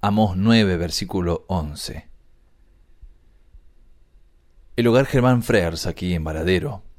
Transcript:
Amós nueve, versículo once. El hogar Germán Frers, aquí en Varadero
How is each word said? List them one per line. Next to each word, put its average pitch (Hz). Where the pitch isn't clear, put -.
Amós 104
nueve, 104
versículo 87
once. 76
El 117
hogar 123
Germán 123
Frers, 85
aquí 90
en 80
Varadero 80